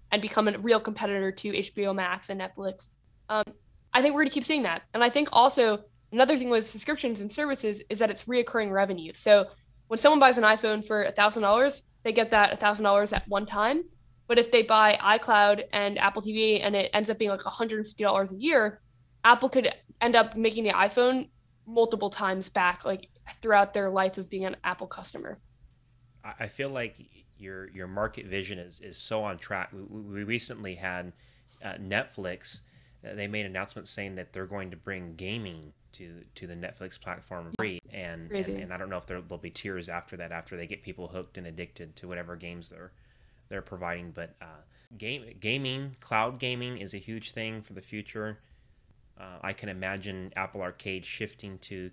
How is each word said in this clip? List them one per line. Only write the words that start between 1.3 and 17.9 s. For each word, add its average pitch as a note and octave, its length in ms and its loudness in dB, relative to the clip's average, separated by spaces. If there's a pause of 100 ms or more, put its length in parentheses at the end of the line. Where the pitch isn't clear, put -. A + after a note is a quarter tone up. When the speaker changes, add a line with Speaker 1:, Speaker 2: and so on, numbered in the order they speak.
Speaker 1:
to F#3+ 260 -6
H G3 180 -4
B G3+ 120 -2
O G3 60 0
Max F#3+ 380 -4
and F#3+ 100 -8
Netflix. F#3+ 500 -10 (380)
Um, G#3+ 160 0 (480)
I B3+ 100 6
think C#4+ 120 4
we're D4 80 4
gonna D4+ 80 2
keep C#4 140 -2
seeing D4+ 200 0
that. F#3 180 -2 (120)
And A#3 100 4
I A#3+ 60 4
think D4 220 2
also A#3 520 6 (280)
another C4 240 6
thing B3 140 -2
with A3 160 2
subscriptions A#3 540 -4
and G3+ 100 -8
services C4+ 600 -4
is G#3 100 -6
that A3 100 2
it's G3+ 140 -8
reoccurring A#3 460 0
revenue. F#3+ 440 0
So G3+ 320 6 (400)
when A3+ 120 -2
someone D4 220 8
buys B3+ 180 8
an A3+ 60 4
iPhone G#3+ 400 4
for G#3+ 200 0
a G3 80 -2
thousand G#3+ 300 4
dollars, A#3 400 4 (200)
they A3+ 100 -2
get A3 180 2
that G#3 220 6
a G#3 40 -4
thousand G#3+ 280 2
dollars G3+ 280 4
at - 160 -2
one G3+ 180 -2
time. A#3 380 0 (420)
But A#3 120 4
if A#3 120 6
they A#3 120 8
buy G#3+ 380 8
iCloud G#3 720 6
and G3+ 260 0
Apple G3+ 240 2
T G#3+ 100 -4
V A3 280 4
and G#3 160 0
it G3 160 0
ends G#3 160 2
up G#3+ 100 -2
being, G#3+ 120 0
like, F#3+ 160 -4
a F#3+ 40 -6
hundred A3 360 -4
fifty - 180 -6